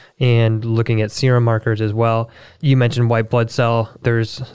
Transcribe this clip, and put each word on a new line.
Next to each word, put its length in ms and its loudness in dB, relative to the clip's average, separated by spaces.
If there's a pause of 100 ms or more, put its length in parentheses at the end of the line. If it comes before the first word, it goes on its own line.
(200)
and 440 2
looking 380 0
at 80 -4
serum 320 2
markers 380 0
as 120 -2
well. 380 0 (300)
You 160 2
mentioned 340 0
white 200 0
blood 200 0
cell. 400 0 (120)
There's 380 -2 (140)